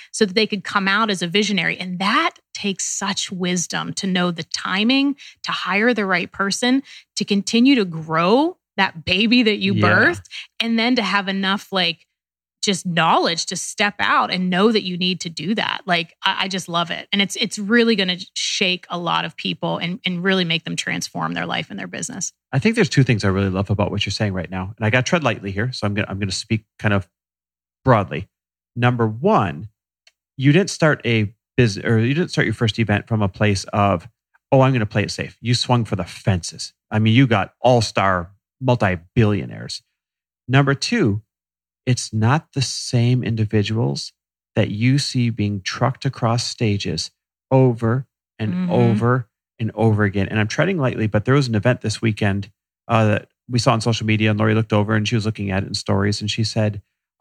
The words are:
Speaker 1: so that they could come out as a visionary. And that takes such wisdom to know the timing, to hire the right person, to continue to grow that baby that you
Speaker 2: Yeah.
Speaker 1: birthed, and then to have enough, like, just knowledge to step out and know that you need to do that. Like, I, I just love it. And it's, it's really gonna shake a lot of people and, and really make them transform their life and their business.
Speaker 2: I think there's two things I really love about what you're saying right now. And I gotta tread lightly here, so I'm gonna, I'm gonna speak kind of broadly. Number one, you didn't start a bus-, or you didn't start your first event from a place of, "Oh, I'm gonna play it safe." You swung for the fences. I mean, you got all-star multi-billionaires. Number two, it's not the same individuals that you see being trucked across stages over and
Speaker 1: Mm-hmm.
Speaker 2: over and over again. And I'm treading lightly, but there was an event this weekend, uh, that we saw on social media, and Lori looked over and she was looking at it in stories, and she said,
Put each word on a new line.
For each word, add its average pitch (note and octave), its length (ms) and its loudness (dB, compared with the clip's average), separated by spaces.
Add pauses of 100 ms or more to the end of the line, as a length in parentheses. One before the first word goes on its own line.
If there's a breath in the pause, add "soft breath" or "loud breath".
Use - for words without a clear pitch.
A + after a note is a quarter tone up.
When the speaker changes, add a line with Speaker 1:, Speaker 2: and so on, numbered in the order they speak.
(120)
Speaker 1:
so - 140 0
that F#3 80 -6
they G#3+ 120 2
could G3+ 200 -6
come G3 240 -2
out G#3+ 200 2
as F3+ 140 -2
a F3 40 -4
visionary. F#3 520 0
And F#3 200 -8
that C#4 340 0 (200)
takes - 320 -6
such - 460 -6
wisdom F3 640 -4
to - 120 -6
know F3+ 240 0
the E3 140 -8
timing, C4 720 0 (280 loud breath)
to - 100 -8
hire G#3 400 0
the G#3+ 120 0
right F#3 260 -2
person, A#3+ 520 0 (320 loud breath)
to - 100 -4
continue A#3 500 4
to G#3 100 2
grow E3+ 720 0 (200)
that F3+ 280 -2
baby A3 360 4
that G#3+ 160 2
you G3 160 0
Speaker 2:
Yeah. G#2+ 140 4
Speaker 1:
birthed, G3 380 2 (340 loud breath)
and A3+ 180 -2
then A#3+ 200 2
to A#3 40 0
have G3 280 -2
enough, G3 420 -2
like, F3 340 -2 (580)
just G3 220 -2
knowledge E3+ 640 2
to F#3 80 -8
step - 420 -2
out G#3+ 340 0
and F#3 160 -2
know F#3 240 4
that G#3+ 120 0
you F3+ 120 -6
need F3+ 240 -2
to E3+ 120 -10
do F#3 240 -4
that. - 320 -4
Like, E3+ 340 -2
I, F#3+ 220 -2
I G3 40 -4
just F#3 220 -8
love E3+ 220 -2
it. E3 200 -10
And G3+ 80 -2
it's, G3 180 -2
it's - 200 -4
really A3+ 380 2
gonna F#3 220 -2 (180)
shake - 560 -2
a F3 80 -6
lot E3 260 -2
of E3 100 -10
people E3+ 440 -4
and, F3 260 -6
and F3+ 180 -4
really F#3+ 220 2
make E3 180 -2
them E3+ 120 -8
transform E3+ 580 -6
their E3 140 -4
life E3+ 240 -6
and G3+ 80 -12
their F#3 80 -10
business. - 460 -10 (180)
Speaker 2:
I C#3 80 0
think A3 160 2
there's G#3+ 120 2
two - 140 4
things A#2+ 220 2
I G2+ 60 2
really G2 200 0
love F#2+ 220 -2
about G2+ 180 0
what G2+ 160 -2
you're G2+ 60 -4
saying G2+ 220 -2
right F2 180 -6
now. F#2 260 -8
And A2 80 -4
I G#2+ 60 2
gotta B2+ 140 2
tread E3+ 180 0
lightly G#2 260 -2
here, G#2 220 -4
so G#2+ 160 -6
I'm G2+ 80 -2
gonna, G#2 120 -2
I'm G2 120 -8
gonna G2 120 -4
speak - 340 -4 (120)
kind G#2+ 160 0
of G2 140 -2 (760)
broadly. F#2+ 440 2 (480)
Number A#2+ 320 2
one, A2 600 0 (680)
you C3+ 140 4
didn't F3+ 180 4
start - 340 0
a A2 300 0 (240)
bus-, G#2+ 220 2
or A#2 180 2
you A#2 160 2
didn't F3 160 0
start - 160 0
your A2 80 -2
first A2+ 240 0
event G#2 300 0
from G#2+ 160 0
a G2 40 0
place G2+ 360 0 (100)
of, G2+ 340 0 (440)
"Oh, C3+ 100 6
I'm C3 100 4
gonna A#2 140 0
play G#2 160 -2
it - 80 -2
safe." - 320 -8
You A#2 140 0
swung A#2+ 280 0
for G#2+ 120 -4
the F#2 80 -4
fences. - 720 -4 (180)
I A2 80 0
mean, A2 160 4
you C3+ 100 8
got G#2 340 0
all-star G2 720 2 (640)
multi-billionaires. E2 840 -2 (640)
Number C#3 260 4
two, C3+ 480 0 (640)
it's - 280 -2
not A#2+ 400 2
the C#3 80 -2
same B2 640 0
individuals A2 920 -2 (420)
that A2 140 0
you B2 300 2
see B2 300 0
being G#2 320 -2
trucked - 440 -4
across A#2+ 400 -2
stages G2+ 640 -4 (380)
over B2+ 580 2 (300)
and G#2+ 160 -2
Speaker 1:
Mm-hmm. F3+ 180 -2
Speaker 2:
over A#2+ 560 2 (320)
and A2 160 -2
over G#2+ 280 4
again. G2 240 0
And G#2+ 120 0
I'm G#2+ 80 2
treading F3 320 0
lightly, B2 280 0
but G#2 180 0
there C3 100 2
was C#3+ 120 2
an A2+ 80 -2
event A#2+ 260 2
this A2 200 -4
weekend, G2+ 500 -2 (360)
uh, A2+ 180 2
that G#2 240 0 (180)
we B2 120 0
saw B2 140 4
on A2+ 80 2
social A2 260 -2
media, G#2+ 240 2
and G#2 80 0
Lori A2 160 4
looked A2 180 0
over G#2 220 2
and G#2+ 120 0
she A#2+ 80 -2
was G#2 100 -2
looking G#2 260 -4
at F#2+ 120 0
it - 40 -8
in - 60 -10
stories, G2+ 480 -2
and G#2+ 100 -4
she A#2 120 -2
said, G#2+ 380 -2 (400)